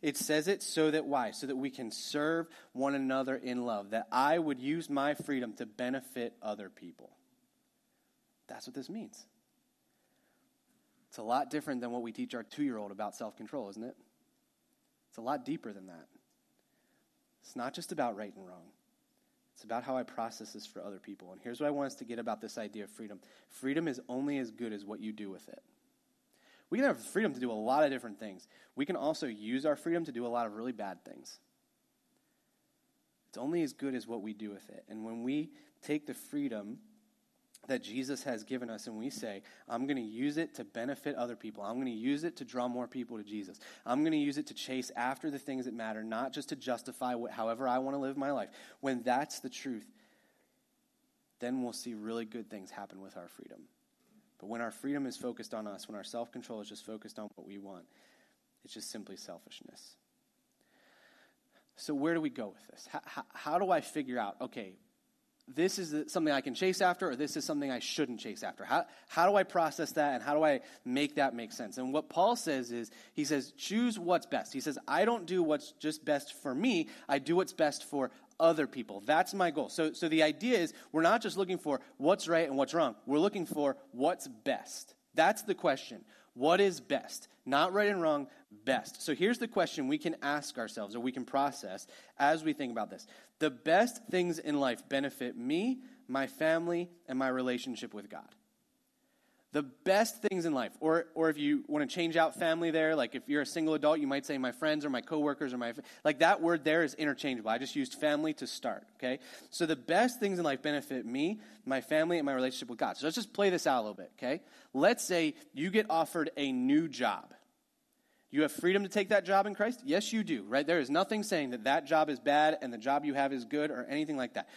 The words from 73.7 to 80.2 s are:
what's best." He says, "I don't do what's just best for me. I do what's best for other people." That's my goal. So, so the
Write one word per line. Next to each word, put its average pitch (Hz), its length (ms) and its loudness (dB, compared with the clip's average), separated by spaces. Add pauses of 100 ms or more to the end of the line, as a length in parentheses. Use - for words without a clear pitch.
what's 175 300 2
best." - 260 -4
He 135 80 -4
says, 139 160 -2 (100)
"I 165 180 6
don't 220 200 0
do 180 160 2
what's 151 300 2
just 151 340 -6
best 143 280 0
for 135 200 -4
me. 175 340 2 (200)
I 143 100 2
do 143 180 2
what's 185 180 2
best 151 320 2
for 135 260 -2 (280)
other 160 280 6
people." 107 320 -8
That's 151 340 4
my 185 160 2
goal. 143 200 -2
So, 156 220 0
so 170 160 -4
the 160 140 6